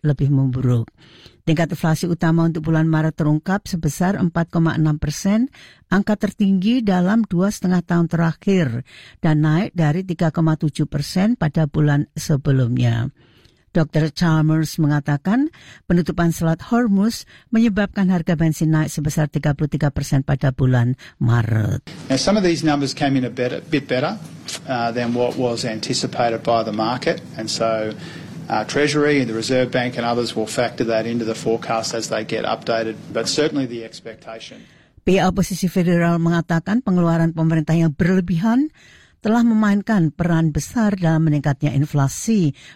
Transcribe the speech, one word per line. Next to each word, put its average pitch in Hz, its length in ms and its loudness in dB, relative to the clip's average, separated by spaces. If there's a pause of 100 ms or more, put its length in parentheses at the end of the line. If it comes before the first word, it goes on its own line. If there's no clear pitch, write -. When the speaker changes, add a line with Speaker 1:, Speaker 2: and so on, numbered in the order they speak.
Speaker 1:
lebih 143 240 2
memburuk. 127 560 2 (640)
Tingkat 165 240 0
inflasi 160 320 0
utama 165 400 2
untuk 160 240 -2
bulan 160 160 2
Maret 160 320 0
terungkap 156 480 0
sebesar 175 560 -2
empat 170 320 0
koma 165 240 2
enam 151 240 0
persen, 202 480 -2 (400)
angka 202 400 0
tertinggi 202 560 0
dalam 196 400 2
dua 190 240 0
setengah 180 320 0
tahun 170 240 0
terakhir, 160 800 0 (320)
dan 151 240 2
naik 156 320 2
dari 170 320 0
tiga 170 240 -2
koma 160 320 0
tujuh 151 240 -2
persen 185 560 -2
pada 160 240 0
bulan 147 480 2
sebelumnya. 127 960 0 (580)
Doktor 156 420 0
Chalmers 156 720 0
mengatakan 151 720 0 (320)
penutupan 170 480 0
Selat 165 320 -2
Hormuz 226 640 0 (240)
menyebabkan 208 560 2
harga 180 240 0
bensin 160 400 2
naik 156 160 2
sebesar 151 400 -2
tiga 147 240 -2
puluh 147 160 -2
tiga 143 240 0
persen 139 320 -2
pada 135 240 0
bulan 127 480 2 (240)
Maret. 110 640 0 (240)
Speaker 2:
Now, 131 80 0
some 202 240 2
of 185 60 2
these 160 180 0
numbers 143 320 0
came 139 160 0
in 131 80 2
a 123 80 -4
better, 123 400 -4
bit 143 160 -2
better, 147 320 -2 (480)
uh, 117 240 -2
than 117 240 -2
what 120 240 0
was 120 240 -2
anticipated 117 800 -4
by 113 240 0
the 107 80 -4
market. 120 480 -2 (160)
And 110 80 -8
so, 110 480 -2 (560)
uh, 107 160 -2
Treasury 147 560 2
and 117 80 -2
the 110 80 -6
Reserve 127 320 0
Bank 123 240 -2
and 117 160 -2
others 120 240 -2
will 110 160 -4
factor 120 400 -2
that 110 160 0
into 117 220 -4
the 110 100 -4
forecast 113 560 -2
as 113 160 -6
they 110 160 -4
get 110 240 -4
updated. 113 480 -4 (160)
But - 160 -4
certainly 147 400 0
the 117 160 -10
expectation. 113 800 -18 (400)
Speaker 1:
Pihak 185 320 2
oposisi 185 320 -2
federal 170 480 2
mengatakan 170 640 0
pengeluaran 170 480 2
pemerintah 160 480 2
yang 165 160 2
berlebihan 190 800 0 (440)
telah 226 240 2
memainkan 208 720 2
peran 165 400 2
besar 202 400 0
dalam 165 320 2
meningkatnya 147 480 0
inflasi, 147 800 0 (220)